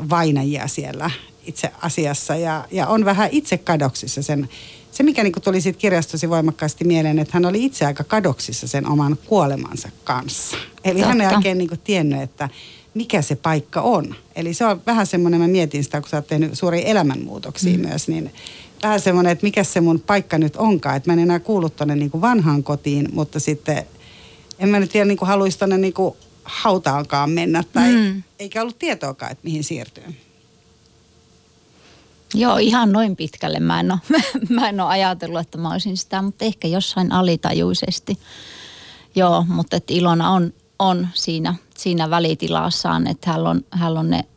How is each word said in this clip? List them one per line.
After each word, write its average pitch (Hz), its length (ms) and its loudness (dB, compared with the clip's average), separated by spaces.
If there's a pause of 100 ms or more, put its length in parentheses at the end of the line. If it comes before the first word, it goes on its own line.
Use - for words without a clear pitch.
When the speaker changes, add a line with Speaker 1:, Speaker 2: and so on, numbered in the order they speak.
(100)
Speaker 1:
vainajia 143 580 0
siellä 139 420 -6 (360)
itse - 260 -6 (100)
asiassa 151 540 -2
ja, 160 340 -2
ja 175 160 -2
on 220 180 2
vähän 196 280 2
itse 294 260 0
kadoksissa 143 640 -2
sen. 143 260 -2 (440)
Se, - 100 0
mikä 277 200 4
niinku 196 180 0
tuli 190 200 2
siitä 170 180 -2
kirjasta 175 340 0
tosi 165 180 -2
voimakkaasti 160 540 0
mieleen, 156 340 2
että 151 160 -2
hän 175 100 4
oli 202 200 2
itse 269 220 0
aika 143 180 -4
kadoksissa 151 640 -2
sen 139 200 -2
oman 147 380 2
kuolemansa 143 640 0 (160)
kanssa. - 520 -6 (280)
Eli 185 160 0
hän 240 200 4
ei 202 60 4
Speaker 2:
Totta. 190 100 4
Speaker 1:
oikein 190 220 2
niinku 170 260 -4
tiennyt, 151 380 0
että 135 260 -8 (460)
mikä 220 280 -2
se 139 140 -2
paikka 160 440 -2
on. 208 340 0 (220)
Eli 170 180 -4
se 240 120 -2
on 190 200 0
vähän 226 200 2
semmoinen, 175 340 2
mä 170 80 4
mietin 156 360 2
sitä, 147 160 -4
kun - 100 -12
sä 156 60 -2
oot 147 100 -4
tehnyt 156 320 -2
suuria 175 280 0
elämänmuutoksia 175 920 0
Speaker 2:
Mm. 175 80 -2
Speaker 1:
myös, 156 220 -6
niin 160 240 -4 (500)
vähän 208 180 2
semmoinen, 180 320 4
että 175 140 -2
mikä 202 180 0
se - 160 0
mun 165 200 4
paikka 190 380 0
nyt 156 180 0
onkaan. 175 400 2
Että 139 140 -4
mä - 20 4
en 170 60 4
enää 175 220 2
kuulu 180 300 0
tonne 147 260 -2
niinku 147 240 -2
vanhaan 165 420 4
kotiin, 143 500 -2
mutta 151 280 -4
sitten 151 460 -4 (720)
en 196 100 2
mä 208 120 4
nyt 180 140 0
vielä 208 140 4
niinku 196 160 0
haluaisi 196 340 2
tonne 190 200 2
niinku 190 380 0 (280)
hautaankaan 147 840 0
mennä. 165 320 0 (100)
Tai 240 200 6
Speaker 2:
Mm. 196 300 2 (160)
Speaker 1:
eikä 208 240 -6
ollut 233 160 -8
tietoakaan, 139 540 -6
että - 120 -16
mihin 156 200 -4
siirtyy. - 400 -10 (2250)
Speaker 2:
Joo, 226 240 4
ihan 226 340 4
noin 208 240 2
pitkälle 156 440 -6
mä 165 200 0
en 180 120 0
oo, 190 60 -2 (300)
<laughs> 254 200 -4
mä 240 200 2
en 202 120 -2
oo 170 80 0
ajatellut, 175 520 0
että 160 180 -8
mä 165 140 -4
olisin 185 240 -4
sitä, 190 260 -4
mutta 196 220 -4
ehkä 208 240 -2
jossain 185 440 0
alitajuisesti. 175 1080 0 (960)
Joo, 170 340 4
mutta 170 280 -2
et - 140 -6
Ilona 170 400 2
on, 180 220 2 (260)
on 180 360 2
siinä, 165 400 -2 (240)
siinä 165 320 0
välitilassaan, 165 960 0
että - 260 -4
hän 165 140 0
on, 165 140 2 (100)
hän 170 260 0
on 165 140 0
ne 170 140 0 (120)